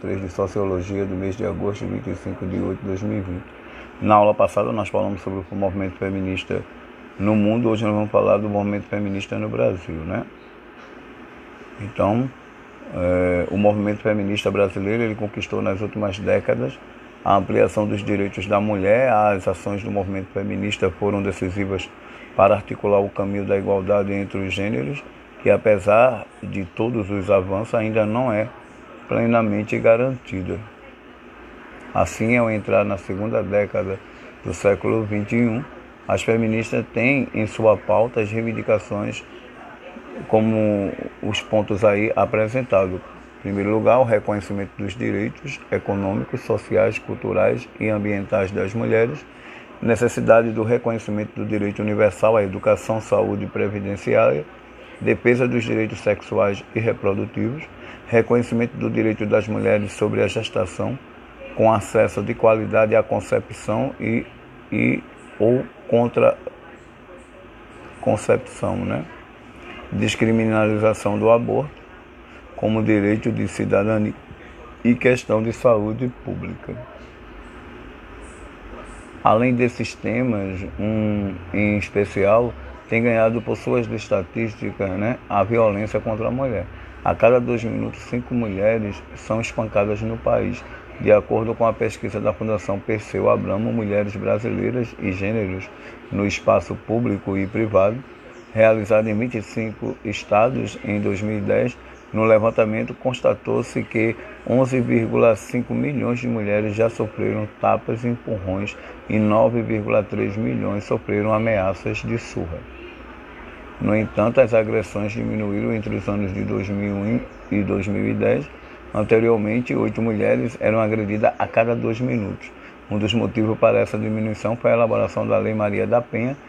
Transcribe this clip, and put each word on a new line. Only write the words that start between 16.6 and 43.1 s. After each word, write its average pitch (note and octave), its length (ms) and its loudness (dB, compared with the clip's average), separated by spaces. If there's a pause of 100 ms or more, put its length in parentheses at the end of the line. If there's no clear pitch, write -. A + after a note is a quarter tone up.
a - 100 4
ampliação G#2 540 2
dos G#2 160 -2
direitos G2 420 -2
da G2+ 140 2
mulher. G#2+ 500 2
As G#2 380 4
ações G2+ 340 -4
do G#2 80 -6
movimento G2 440 -4
feminista G2+ 560 -2
foram G2+ 340 0
decisivas F#2+ 680 -4 (460)
para G2+ 200 6
articular G2+ 440 0
o G2+ 80 2
caminho G2 380 -4
da G2 120 2
igualdade G2 540 0
entre G2 280 -4
os F#2 140 -4
gêneros, B2+ 480 -4 (420)
que - 60 6
apesar G#2 760 4 (160)
de G2 220 -6
todos A2 480 -4
os G2+ 180 -2
avanços, G2 460 2
ainda A2 300 2
não A#2 260 0
é G#2+ 160 0 (600)
plenamente A2+ 680 2
garantida. A2+ 800 0 (1400)
Assim, A2+ 440 0
ao A#2 120 2
entrar G#2 360 2
na G#2 120 -4
segunda G#2+ 460 -4
década F#2+ 560 -2 (460)
do G2 80 -4
século G#2+ 500 2
vinte G#2 320 -2
e A#2+ 100 4
um, A2+ 160 0 (460)
as G2 160 0
feministas A2+ 720 0
têm B2+ 400 2
em A2 120 0
sua G#2+ 300 4
pauta G#2+ 460 2
as G#2 100 -2
reivindicações A2 920 -2 (1080)
como A2 640 2 (280)
os G#2 200 -2
pontos G#2 420 0
aí G#2 320 4
apresentados. G2+ 840 2 (380)